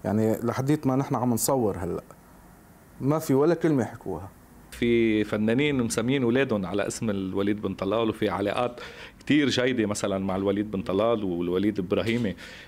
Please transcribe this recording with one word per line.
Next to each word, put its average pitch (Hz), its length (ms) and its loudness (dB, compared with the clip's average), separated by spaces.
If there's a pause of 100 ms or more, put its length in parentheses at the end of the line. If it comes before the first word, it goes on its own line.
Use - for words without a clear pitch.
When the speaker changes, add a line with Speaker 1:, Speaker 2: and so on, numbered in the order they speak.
Speaker 1:
يعني 107 380 2
لحديت 135 440 0
ما 131 100 2
نحن 139 180 0
عم 120 200 0
نصور 113 440 0
هلأ، 87 240 -4 (1000)
ما 139 180 0
في 151 160 0
ولا 151 200 6
كلمة 160 300 2
حكوها. 95 440 -8 (420)
Speaker 2:
في 117 540 2
فنانين 120 580 0
مسميين 120 400 0
أولادهم 117 440 2
على 101 200 -2
اسم 110 240 -4
الوليد 98 520 -2
بن 95 120 -4
طلال، 110 340 0
وفي 110 200 -2
علاقات 101 520 -2 (400)
كتير 143 280 2
جيدة 123 380 2
مثلًا 101 320 -2
مع 95 180 -2
الوليد 98 340 0
بن 95 120 -4
طلال 104 420 0
والوليد 90 540 0
إبراهيمي، 101 580 0 (320)